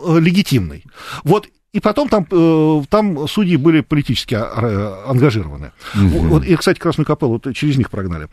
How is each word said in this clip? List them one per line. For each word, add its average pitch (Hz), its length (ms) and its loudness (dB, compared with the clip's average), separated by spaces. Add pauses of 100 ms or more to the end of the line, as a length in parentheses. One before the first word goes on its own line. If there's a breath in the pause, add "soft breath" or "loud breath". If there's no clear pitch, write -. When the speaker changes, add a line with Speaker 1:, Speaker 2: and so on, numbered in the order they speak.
Speaker 1:
э, 170 140 2
легитимный. 160 680 0 (380 loud breath)
Вот. 202 240 2 (260)
И 208 80 -4
потом 226 300 0
там, 202 200 2
э, 160 600 4
там 196 380 0
судьи 180 280 0
были 156 240 4
политически, 139 540 -2
а, 110 80 -2 (640)
э, 131 40 -4
ангажированы. 104 600 0 (220 loud breath)
Speaker 2:
Мгм. 95 340 2
Speaker 1:
Вот, - 160 2
и, 180 120 2
кстати, 170 220 0
Красную 160 280 -2
капеллу 123 360 -2
вот 131 140 -8
через 147 220 0
них 113 120 0
прогнали. 85 420 -8